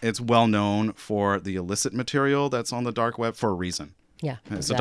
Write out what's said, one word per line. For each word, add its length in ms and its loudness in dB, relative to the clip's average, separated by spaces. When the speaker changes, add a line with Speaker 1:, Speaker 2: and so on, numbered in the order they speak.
Speaker 1:
it's 180 -2
well 260 6
known 460 2
for 460 0
the 160 -4
illicit 380 -2
material 560 0
that's 220 -2
on 140 -4
the 80 -4
dark 240 0
web 180 -2
for 140 0
a 40 2
reason. 400 -6
Speaker 2:
Yeah, 180 -6
Speaker 1:
So 60 -4
Speaker 2:
exactly. 260 -2